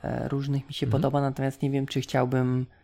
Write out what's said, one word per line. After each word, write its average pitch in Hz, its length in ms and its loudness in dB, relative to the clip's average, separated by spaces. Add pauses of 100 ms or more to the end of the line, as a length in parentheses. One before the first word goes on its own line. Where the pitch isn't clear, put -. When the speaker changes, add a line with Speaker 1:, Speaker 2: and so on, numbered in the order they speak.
Speaker 1:
e, - 260 -4
różnych 139 400 -2
mi - 60 -12
się - 120 -4
Speaker 2:
Mhm. 131 160 2
Speaker 1:
podoba, 139 180 2
natomiast 135 420 -2
nie 139 80 2
wiem, 139 160 0
czy 135 140 -2
chciałbym 127 680 2 (180)